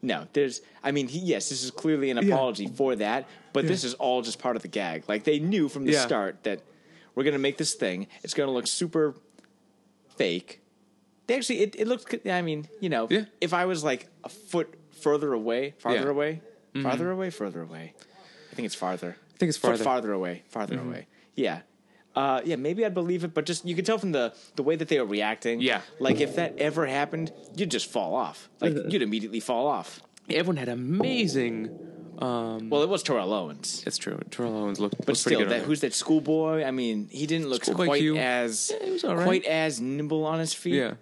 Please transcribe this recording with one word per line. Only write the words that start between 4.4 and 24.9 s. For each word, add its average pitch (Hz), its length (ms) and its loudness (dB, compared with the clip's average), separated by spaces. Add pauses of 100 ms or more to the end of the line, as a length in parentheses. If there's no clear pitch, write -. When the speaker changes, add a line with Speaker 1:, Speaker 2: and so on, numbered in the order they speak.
Speaker 1:
of 110 80 -4
the 92 40 -12
gag. 85 400 -4
Like, 104 180 -2
they 151 120 4
knew 160 320 2
from 135 160 -4
the 147 80 4
Speaker 2:
Yeah. 135 140 4
Speaker 1:
start 104 360 0
that 101 180 -2 (520)
we're 135 100 0
gonna 143 140 2
make 139 200 0
this 151 180 -2
thing. 95 320 -2 (160)
It's - 100 -8
gonna 143 180 0
look 120 140 0
super 160 480 0 (1040)
fake. - 440 -2 (680)
They 233 80 2
actually, 247 260 0
it, 208 180 2
it 220 80 2
looked, 233 400 -4
I 180 160 2
mean, 156 240 -4 (120)
you 190 80 -2
know, 117 220 2
Speaker 2:
Yeah. 208 160 4 (160)
Speaker 1:
if 170 100 0
I 180 140 2
was, 175 180 0
like, 135 260 0 (140)
a - 60 -12
foot - 460 -4 (260)
further 147 320 4
away, 120 460 0
farther 117 240 2
Speaker 2:
Yeah. 139 60 0
Speaker 1:
away, 147 320 0 (340)
Speaker 2:
Mm-hmm. 139 80 -2
Speaker 1:
farther 127 260 0
away, 185 220 -4
further 95 320 -6
away. 82 320 -14 (560)
I - 40 -14
think 117 120 -6
it's - 80 -6
farther. 92 420 -4 (160)
Speaker 2:
I - 60 -20
think 175 100 4
it's 147 80 0
Speaker 1:
Foot 123 120 4
Speaker 2:
farther. 113 140 2
Speaker 1:
farther 120 300 2
away, 90 360 -4
farther 113 260 -4
Speaker 2:
Mm-hmm. 127 120 -6
Speaker 1:
away. - 200 -10 (260)
Yeah. 90 280 -2 (540)
Uh, 131 300 2
yeah, 165 100 0
maybe 170 300 0
I'd 202 80 0
believe 180 320 0
it, 165 80 -6
but 151 120 0
just, 170 200 -4
you 175 100 -2
could 175 100 0
tell 220 120 2
from 190 160 -2
the, 120 200 2 (220)
the 147 80 0
way 156 140 4
that 160 100 -4
they 147 120 4